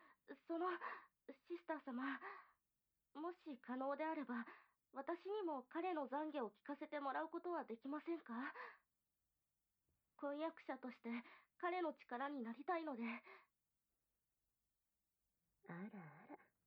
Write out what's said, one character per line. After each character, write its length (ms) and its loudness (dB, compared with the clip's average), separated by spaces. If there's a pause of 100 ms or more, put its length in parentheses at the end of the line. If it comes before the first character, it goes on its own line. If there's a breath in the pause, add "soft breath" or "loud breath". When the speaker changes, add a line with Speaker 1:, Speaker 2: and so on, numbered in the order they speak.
(480 loud breath)
Speaker 1:
そ 120 4
の、 100 6 (800 loud breath)
シ 80 -2
ス 80 -12
タ 80 2
ー 100 -2
様、 360 2 (960 loud breath)
も 180 -2
し 320 -6
可 100 -2
能 220 4
で 80 2
あ 80 4
れ 100 0
ば、 220 0 (480 loud breath)
私 340 -2
に 140 2
も 320 2
彼 200 2
の 140 2
懺 240 2
悔 140 2
を 60 -2
聞 120 -20
か 160 -4
せ 80 -4
て 140 -2
も 100 2
ら 120 2
う 40 0
こ 140 -4
と 100 -2
は 140 0
で 100 -4
き 140 -6
ま 100 0
せ 160 0
ん 60 -2
か？ 320 -2 (1600 loud breath)
婚 220 0
約 240 -2
者 160 -4
と 140 -4
し 100 -10
て 80 -4 (480 loud breath)
彼 240 4
の 120 6
力 360 0
に 140 0
な 100 0
り 100 -8
た 140 6
い 80 2
の 100 0
で。 80 0 (2750 loud breath)
Speaker 2:
あ 60 -8
ら 260 -10
あ 380 -14 (300)